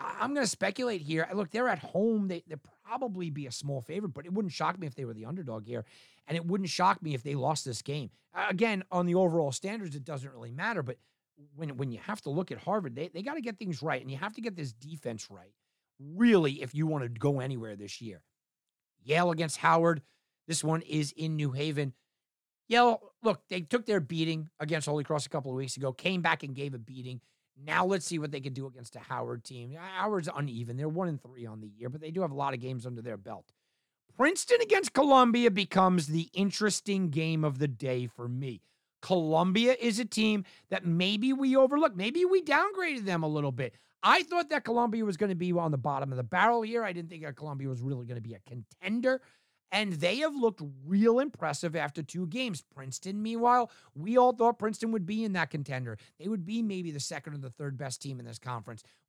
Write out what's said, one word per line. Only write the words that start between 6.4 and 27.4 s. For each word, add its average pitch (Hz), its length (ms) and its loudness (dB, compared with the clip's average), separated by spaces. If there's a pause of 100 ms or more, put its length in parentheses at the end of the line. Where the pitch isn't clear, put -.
wouldn't 185 260 -2
shock 180 300 2
me 151 140 -4
if 120 80 -6
they 143 140 -6
lost 143 280 -2
this 123 160 -8
game. 139 300 -8 (240)
Uh, 185 140 -4
again, 196 420 0
on 180 160 2
the 175 80 2
overall 165 380 4
standards, 190 420 -8
it 143 100 -10
doesn't 139 280 -10
really 120 180 -14
matter, 180 320 -4
but 120 140 -6 (580)
when, 143 220 -8
when 131 160 -4
you 110 100 -10
have - 200 -6
to 143 80 -6
look 165 200 -2
at 127 80 -8
Harvard, 170 380 -4
they, 151 100 -6
they 180 160 -12
gotta 294 180 -6
get 226 160 -8
things 180 280 -6
right, 139 180 -2
and 131 80 -12
you 135 60 -8
have 202 180 -6
to - 60 -12
get 220 160 -6
this 139 160 -6
defense 123 580 -10
right, 95 220 -20 (480)
really, 165 640 4
if 123 120 -10
you 156 120 2
wanna 143 240 -2
go 135 300 0
anywhere 117 360 -6
this 101 240 -12
year. 101 220 -12 (840)
Yale 170 260 4
against 160 280 -2
Howard. 165 420 6 (480)
This 160 160 -2
one 160 160 2
is 151 380 -2
in 160 180 -2
New 147 160 0
Haven. 143 400 -2 (760)
Yale, 233 440 4 (100)
look, 214 260 0
they 185 120 -4
took 220 260 -2
their 208 140 2
beating 160 480 -2 (100)
against 156 300 -2
Holy 147 160 0
Cross 147 220 -2
a - 20 -20
couple 135 240 -6
of 127 40 -4
weeks 131 200 -6
ago, 131 160 -4
came 180 280 -2
back 160 220 0
and 143 100 -10
gave 139 220 -8
a 123 40 -10
beating. 127 420 -12 (440)